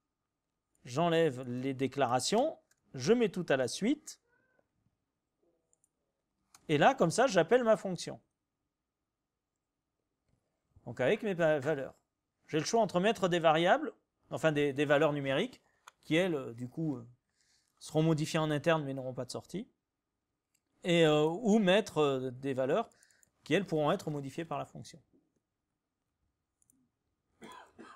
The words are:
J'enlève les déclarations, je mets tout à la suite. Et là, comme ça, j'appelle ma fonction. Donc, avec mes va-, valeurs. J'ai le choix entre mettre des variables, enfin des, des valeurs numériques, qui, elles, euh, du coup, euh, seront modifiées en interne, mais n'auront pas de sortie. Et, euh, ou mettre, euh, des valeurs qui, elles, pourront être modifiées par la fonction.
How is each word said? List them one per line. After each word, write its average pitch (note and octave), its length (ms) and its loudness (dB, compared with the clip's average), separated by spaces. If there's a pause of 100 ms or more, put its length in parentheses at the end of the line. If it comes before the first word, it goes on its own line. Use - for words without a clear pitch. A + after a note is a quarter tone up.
(840)
J'enlève D#3 640 0
les B2+ 260 -4
déclarations, C3+ 840 0 (360)
je C3+ 180 0
mets A#3+ 160 2
tout F3 200 -6
à D3 80 2
la B2+ 120 0
suite. - 520 -4 (2500)
Et D3+ 100 0
là, A3 160 6
comme F3 160 0
ça, A3+ 160 2
j'appelle G#3 360 4
ma A3 140 4
fonction. D#3+ 440 -10 (2750)
Donc, A#2+ 140 -10
avec E3+ 220 0
mes G#3 120 -2
va-, D#3 240 2
valeurs. C3+ 360 -4 (520)
J'ai D3+ 120 -4
le D3+ 60 -4
choix A3+ 160 0
entre F#3 200 0
mettre F#3+ 280 0
des F3 100 0
variables, E3+ 540 2 (380)
enfin D3 220 0
des, C#3+ 200 0
des C#3 120 0
valeurs D3 280 4
numériques, C#3+ 500 -4 (420)
qui, D#3 120 0
elles, F3+ 180 0
euh, B2+ 180 -8
du A#2+ 160 -12
coup, D3+ 280 -6
euh, A#2+ 100 -14 (760)
seront D#3 180 -2
modifiées D#3+ 360 0
en D#3 120 0
interne, D3+ 320 0
mais C3+ 120 -8
n'auront C3 180 -8
pas B2 140 -8
de - 40 -18
sortie. F3 380 -12 (1160)
Et, E3+ 200 4
euh, D3+ 200 4
ou G3+ 340 2
mettre, F#3+ 400 2
euh, C3 320 0
des C3 240 -6
valeurs C3+ 340 -2 (540)
qui, - 100 -4
elles, F3+ 140 0
pourront D3+ 260 0
être F3 180 -4
modifiées D3 360 -8
par C#3+ 120 -8
la C3+ 60 -6
fonction. C#3 340 -20 (3000)